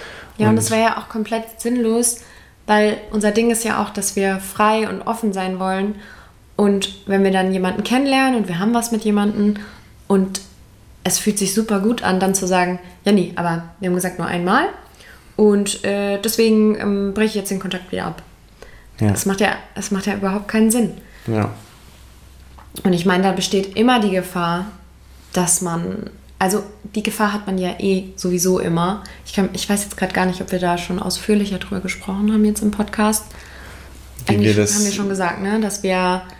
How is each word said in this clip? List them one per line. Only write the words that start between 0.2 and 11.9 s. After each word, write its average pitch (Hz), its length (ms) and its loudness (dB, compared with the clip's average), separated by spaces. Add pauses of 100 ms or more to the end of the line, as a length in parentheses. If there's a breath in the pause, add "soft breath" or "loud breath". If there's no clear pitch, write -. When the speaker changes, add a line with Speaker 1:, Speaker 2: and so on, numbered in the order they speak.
Speaker 1:
Ja, 214 80 2
und 214 40 6
Speaker 2:
Und 220 60 6
Speaker 1:
das 214 140 0
wäre 220 120 2
ja 226 160 2
auch - 100 -12
komplett 226 520 -6
sinnlos, 233 580 0 (480 loud breath)
weil 214 320 4 (120)
unser 214 200 2
Ding 226 200 2
ist 226 140 0
ja 214 180 0
auch, 202 80 -6
dass - 260 -4
wir 190 240 0
frei 214 480 2
und 190 140 -6
offen 220 300 -2
sein 185 260 -4
wollen. 190 360 -2 (640 loud breath)
Und 202 380 2 (120)
wenn 196 180 2
wir 196 60 4
dann 190 220 2
jemanden 185 320 0
kennenlernen 269 520 2
und 196 120 0
wir 170 100 -2
haben 214 160 2
was 233 180 0
mit 214 120 0
jemandem 208 500 2 (540 loud breath)
und 190 320 2 (640)
es 175 140 0
fühlt 208 200 0
sich 190 160 -2
super 214 260 0
gut 233 220 0